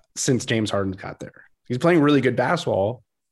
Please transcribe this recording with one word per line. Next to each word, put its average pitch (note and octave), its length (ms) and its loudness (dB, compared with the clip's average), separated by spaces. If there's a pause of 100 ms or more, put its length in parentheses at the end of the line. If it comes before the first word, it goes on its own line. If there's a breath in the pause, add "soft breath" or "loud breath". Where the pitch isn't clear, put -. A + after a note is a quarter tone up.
(160)
since B2 280 0
James A2 260 0
Harden G2 220 -2
got - 280 -14
there. - 240 -18 (240)
He's B2 100 -4
playing E3+ 220 4
really C#3+ 200 4
good A#2+ 160 2
basketball. B2 640 -2 (300)